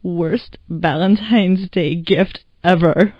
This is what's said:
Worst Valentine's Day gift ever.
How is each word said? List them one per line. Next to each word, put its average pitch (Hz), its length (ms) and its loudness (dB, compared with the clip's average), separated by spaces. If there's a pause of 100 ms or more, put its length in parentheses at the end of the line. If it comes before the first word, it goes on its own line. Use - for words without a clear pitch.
Worst 170 560 -4 (100)
Valentine's 185 1000 0
Day 156 260 -2
gift 175 440 -2 (240)
ever. 170 560 2